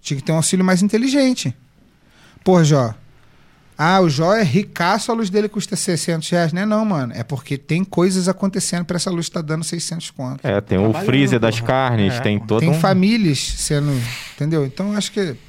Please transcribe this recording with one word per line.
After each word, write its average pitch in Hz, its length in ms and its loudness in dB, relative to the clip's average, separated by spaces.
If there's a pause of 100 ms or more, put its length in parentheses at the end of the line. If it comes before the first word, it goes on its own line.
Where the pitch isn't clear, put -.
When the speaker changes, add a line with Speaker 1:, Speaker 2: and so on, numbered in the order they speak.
Speaker 1:
Tinha 143 180 -6
que 131 60 -12
ter 165 80 -2
um 160 40 2
auxílio 185 280 2
mais 185 180 2
inteligente. 254 720 0 (880)
Pô, 180 180 6
Jó. 139 320 4 (800)
Ah, 180 240 4
o 180 80 4
Jó 160 260 2
é 226 80 2
ricaço, 185 720 0
a - 20 2
luz 226 140 -2
dele 208 200 0
custa 202 280 -6
seiscentos 165 540 -2
reais. 170 220 2
Não 180 100 -2
é 208 40 -2
não, 214 180 0
mano. 147 300 -2
É 113 80 -6
porque 139 360 -6
tem 170 260 -2
coisas 185 440 0
acontecendo 185 580 -2
pra 175 100 -4
essa 190 140 -4
luz 170 180 -4
tá 175 140 -8
dando 156 220 -4
seiscentos - 460 -8
conto. 135 360 -8
Speaker 2:
É, 101 140 2
tem 98 180 -2
o 95 60 2
Speaker 3:
Trabalhando, 110 220 0
Speaker 2:
freezer 127 340 2
das 110 160 2
Speaker 3:
porra. 117 100 -6
Speaker 2:
carnes, 123 480 2
Speaker 3:
É, 120 60 -4
Speaker 2:
tem 104 180 0
Speaker 3:
pô. 104 80 -6
Speaker 2:
todo 110 140 2
Speaker 1:
Tem 165 100 4
Speaker 2:
um 165 40 4
Speaker 1:
famílias 190 640 2 (200)
sendo... 147 320 -2 (440)
Entendeu? 151 300 -2
Então, 185 280 -6
eu 214 60 -2
acho - 140 -6
que 180 240 -4 (120)